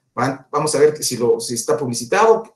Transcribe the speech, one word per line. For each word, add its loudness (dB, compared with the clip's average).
van, -4
vamos -2
a 2
ver 6
que -10
si, -4
lo, 2
si -8
está -2
publicitado, 2